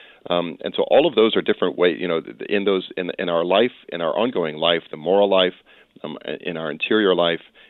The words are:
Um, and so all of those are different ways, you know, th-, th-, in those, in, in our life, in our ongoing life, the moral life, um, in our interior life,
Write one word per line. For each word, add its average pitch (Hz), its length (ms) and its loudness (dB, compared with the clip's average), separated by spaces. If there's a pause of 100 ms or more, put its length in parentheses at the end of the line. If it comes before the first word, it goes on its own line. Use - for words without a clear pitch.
(300)
Um, 87 340 -2
and - 140 -6
so - 120 2
all 143 180 6
of 127 80 -6
those 107 200 4
are 95 60 2
different 98 360 -2
ways, 87 220 2
you 90 80 -4
know, 82 140 -2
th-, - 160 -14
th-, - 120 -10
in 101 140 0
those, 95 320 0
in, 87 240 -4
in 92 80 -4
our 85 160 0
life, 101 300 2 (180)
in 85 80 -8
our 82 180 -2
ongoing 101 380 -2
life, 82 340 0
the 78 60 -12
moral 98 340 2
life, 92 240 2 (500)
um, 78 140 -12 (220)
in 87 160 -8
our 80 160 -6
interior 98 420 2
life, 85 280 2 (280)